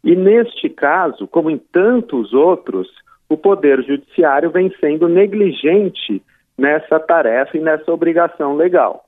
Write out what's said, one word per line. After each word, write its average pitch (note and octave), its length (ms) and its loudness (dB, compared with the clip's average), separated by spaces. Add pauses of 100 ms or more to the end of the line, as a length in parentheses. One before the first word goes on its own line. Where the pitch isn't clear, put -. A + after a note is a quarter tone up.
E E3+ 100 4
neste G3+ 540 0
caso, D3 580 -2
como D#3+ 220 -2
em D#3 80 -4
tantos F#3 800 -2
outros, C3+ 520 0 (400)
o D#3 120 -2
Poder D3 460 2
Judiciário C#3+ 640 -2
vem F#3 280 0
sendo D#3+ 300 0
negligente F#3+ 1120 0 (360)
nessa D3+ 420 0
tarefa C#3 560 0
e D#3 40 -2
nessa D#3 300 -2
obrigação E3 640 -2
legal. D#3 540 0